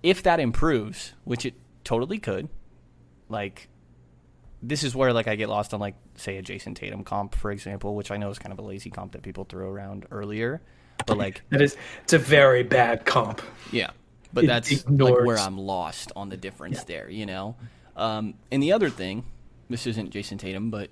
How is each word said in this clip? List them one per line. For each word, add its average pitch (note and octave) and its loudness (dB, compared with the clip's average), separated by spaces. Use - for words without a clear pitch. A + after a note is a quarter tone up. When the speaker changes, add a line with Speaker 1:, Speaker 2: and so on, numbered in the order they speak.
Speaker 1:
if F3+ 4
that E3+ 4
improves, A#2+ 0
which B2 -4
it B2+ -6
totally C3+ -2
could, G2+ -6
like, G2+ -8
this C#3 -4
is B2 -4
where, C3 4
like, A2+ 2
I A2 0
get G#2 -2
lost G#2 -2
on, G#2 -2
like, G2+ -6
say, G2 -8
a F#2+ -12
Jason - -10
Tatum G2 -10
comp, G2+ -6
for - 0
example, G2+ -6
which G2+ -8
I G2+ -4
know G2+ -6
is G2+ -12
kind G2 -14
of F#2+ -14
a G2+ -14
lazy G2 -12
comp F#2+ -12
that G2 -16
people G2 -12
threw F#2+ -10
around G2 -12
earlier, G#2+ -6
but, G#2+ 2
like G2 -4
Speaker 2:
<laughs> - -8
That C#3 4
is, C#3+ 6
it's - 4
a E3 8
very C3+ 8
bad A#2+ 4
comp. A2+ 0
Speaker 1:
Yeah, G#2+ 0
but D#3+ 4
Speaker 2:
It - 8
Speaker 1:
that's, A#2+ 2
like, C#3 6
where B2+ 8
Speaker 2:
ignores A#2+ 6
Speaker 1:
I'm F#2+ -2
lost F#2 -4
on G2+ -10
the F#2+ -10
difference F#2+ -10
Speaker 2:
Yeah. - -12
Speaker 1:
there, C#2 -10
you G#2 -8
know? G2 -8
Um, G#2+ -2
and C#3 2
the D#3+ 4
other G3+ 4
thing, F#2+ -6
this A#2+ -6
isn't A2 -4
Jason G2+ -8
Tatum, G2+ -6
but G#2 -8